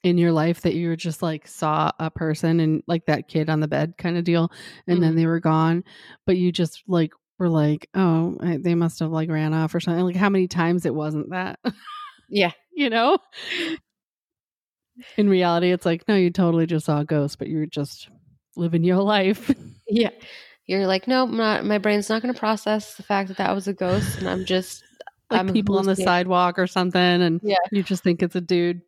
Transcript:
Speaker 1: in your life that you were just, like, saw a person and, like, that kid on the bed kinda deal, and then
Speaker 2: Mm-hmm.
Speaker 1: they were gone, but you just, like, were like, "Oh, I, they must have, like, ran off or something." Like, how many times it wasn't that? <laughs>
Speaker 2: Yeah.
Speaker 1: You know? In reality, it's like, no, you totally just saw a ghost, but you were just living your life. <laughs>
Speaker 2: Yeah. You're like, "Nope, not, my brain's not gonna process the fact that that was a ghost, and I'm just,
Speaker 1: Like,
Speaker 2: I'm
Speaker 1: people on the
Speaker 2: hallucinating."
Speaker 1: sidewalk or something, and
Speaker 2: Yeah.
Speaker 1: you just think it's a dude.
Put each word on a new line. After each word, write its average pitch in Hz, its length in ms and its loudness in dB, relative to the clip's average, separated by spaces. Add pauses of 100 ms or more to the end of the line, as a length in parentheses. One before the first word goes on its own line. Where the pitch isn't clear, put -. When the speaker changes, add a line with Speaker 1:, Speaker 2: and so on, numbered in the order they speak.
Speaker 1:
in 180 140 4
your 170 140 4
life 165 300 0
that - 140 0
you 170 140 -2
were 165 60 -2
just, 165 280 -6
like, 156 240 -6
saw 156 520 0
a 160 120 -4
person 165 480 0
and, 156 260 0
like, 165 220 -2
that 151 200 -2
kid 160 220 -2
on 156 120 0
the 151 60 -2
bed 151 300 -2
kinda 175 240 -4
deal, 170 300 0 (340)
and 180 160 2
then 160 100 4
Speaker 2:
Mm-hmm. 160 80 2
Speaker 1:
they 165 60 4
were 165 140 0
gone, 160 440 2 (420)
but 185 120 2
you 180 140 2
just, 165 360 -4
like, 170 260 0 (260)
were 180 100 0
like, 151 460 0
"Oh, 170 440 2
I, 170 180 -2
they 170 180 0
must 170 240 -2
have, 160 120 -2
like, 160 180 -2
ran 156 240 -2
off 160 200 0
or 175 60 -2
something." 175 260 0
Like, 180 100 -2
how 196 140 2
many 190 180 2
times 170 380 0
it 127 80 0
wasn't 151 380 -4
that? 185 320 -8
<laughs> - 100 -4 (560)
Speaker 2:
Yeah. 180 220 0 (220)
Speaker 1:
You 285 160 0
know? 233 300 2 (2000)
In 208 140 4
reality, 180 420 4
it's 180 140 -2
like, 170 240 0
no, 208 60 4
you 185 140 4
totally 170 360 2
just 160 220 -2
saw 147 120 2
a 147 60 0
ghost, 147 340 -2
but - 80 -8
you 156 120 -4
were 151 60 -2
just - 440 -8 (480)
living 170 260 0
your 180 180 4
life. 202 540 0
<laughs> - 340 -20
Speaker 2:
Yeah. 226 200 2 (560)
You're 190 200 0
like, 190 220 0
"Nope, 254 220 2
not, 226 360 0
my 208 120 0
brain's 208 320 0
not 220 120 0
gonna 247 120 -2
process 214 640 -4
the - 80 -20
fact 196 260 -2
that 190 80 -10
that 190 180 -2
was 196 140 -4
a 196 40 -4
ghost, 190 460 -2
and 185 80 -4
I'm 185 160 -4
just, 185 400 -4 (480)
Speaker 1:
Like, 220 80 2
Speaker 2:
I'm 190 140 0
Speaker 1:
people 202 240 2
on 196 80 0
the 190 60 2
Speaker 2:
hallucinating." 190 140 0
Speaker 1:
sidewalk 180 540 2
or 180 80 2
something, 180 340 0
and 175 400 4
Speaker 2:
Yeah. 202 140 0 (160)
Speaker 1:
you 202 120 0
just 185 200 -4
think 175 180 2
it's 175 140 -2
a 180 60 -2
dude. 175 460 0